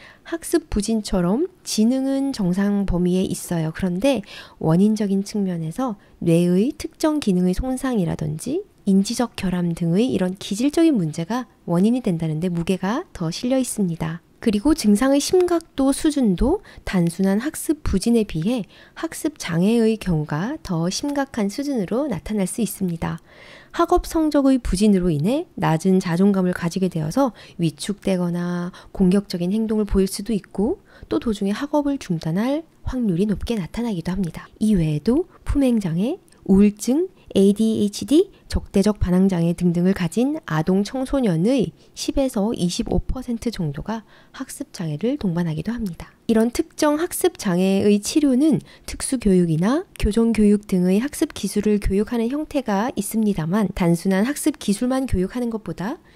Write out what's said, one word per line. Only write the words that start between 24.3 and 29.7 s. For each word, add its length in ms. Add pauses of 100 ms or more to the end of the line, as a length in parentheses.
부진으로 500
인해 360 (100)
낮은 440
자존감을 540
가지게 340
되어서 460 (240)
위축되거나 1120 (220)
공격적인 580
행동을 320